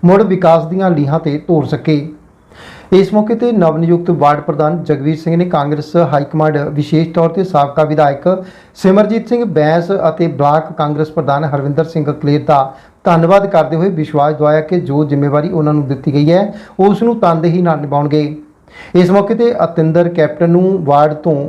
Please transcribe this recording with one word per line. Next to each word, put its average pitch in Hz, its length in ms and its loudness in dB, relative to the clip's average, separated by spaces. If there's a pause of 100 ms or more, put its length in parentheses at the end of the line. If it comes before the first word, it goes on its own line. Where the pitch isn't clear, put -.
ਮੁੜ 196 180 6
ਵਿਕਾਸ 175 440 2
ਦੀਆਂ 185 240 -2
ਲੀਹਾਂ 147 280 0
'ਤੇ 151 200 -4
ਤੋਰ 151 280 0
ਸਕੇ। 151 400 -2 (840)
ਇਸ 190 220 4
ਮੌਕੇ 214 200 0
'ਤੇ 240 180 -2
ਨਵਨਿਯੁਕਤ 170 580 0
ਵਾਰਡ 147 300 2
ਪ੍ਰਧਾਨ 156 440 -2
ਜਗਵੀਰ 151 320 -2
ਸਿੰਘ 165 200 -2
ਨੇ 175 80 2
ਕਾਂਗਰਸ 147 500 -4 (180)
ਹਾਈ 143 120 0
ਕਮਾਂਡ, 156 340 0
ਵਿਸ਼ੇਸ਼ 151 560 -2
ਤੌਰ 165 140 2
'ਤੇ 190 160 -4
ਸਾਬਕਾ 147 400 0
ਵਿਧਾਇਕ 147 440 0 (460)
ਸਿਮਰਜੀਤ 202 540 0
ਸਿੰਘ 240 180 0
ਬੈਂਸ 165 440 0 (180)
ਅਤੇ 165 200 -2
ਬਲਾਕ 147 440 0
ਕਾਂਗਰਸ 151 380 -4
ਪ੍ਰਧਾਨ 143 340 -2
ਹਰਵਿੰਦਰ 143 400 -2
ਸਿੰਘ 160 200 -4
ਕਲੇਰ 147 420 -2
ਦਾ 139 280 0 (300)
ਧੰਨਵਾਦ 180 420 2
ਕਰਦੇ 160 300 0
ਹੋਏ 180 120 0
ਵਿਸ਼ਵਾਸ 151 460 -2
ਦਿਵਾਇਆ 151 260 2
ਕਿ 175 200 -2
ਜੋ 143 240 0
ਜ਼ਿੰਮੇਵਾਰੀ 143 460 0
ਉਹਨਾਂ 151 240 0
ਨੂੰ 143 120 -2
ਦਿੱਤੀ 131 280 -4
ਗਈ 147 180 2
ਹੈ, 202 220 0 (260)
ਉਸ 202 220 2
ਨੂੰ 233 180 0
ਤਨਦੇਹੀ 170 420 0
ਨਾਲ 160 180 0
ਨਿਭਾਉਣਗੇ। 147 560 -2 (580)
ਇਸ 175 160 4
ਮੌਕੇ 202 240 2
'ਤੇ 233 180 0 (120)
ਅਤਿੰਦਰ 165 440 0
ਕੈਪਟਨ 170 420 0
ਨੂੰ 185 340 2
ਵਾਰਡ 147 300 2
ਤੋਂ 151 220 -2 (120)